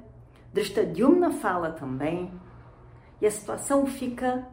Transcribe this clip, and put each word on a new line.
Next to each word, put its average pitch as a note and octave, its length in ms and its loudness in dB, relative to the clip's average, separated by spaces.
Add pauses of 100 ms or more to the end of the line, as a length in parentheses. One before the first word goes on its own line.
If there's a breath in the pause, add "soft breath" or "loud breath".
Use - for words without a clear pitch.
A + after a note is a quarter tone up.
(540 soft breath)
Drishtadyumna G#3+ 760 4
fala F3+ 420 -2
também. D3+ 600 -6 (880 loud breath)
E G#3 60 2
a G#3+ 40 6
situação - 540 0
fica B3+ 680 -4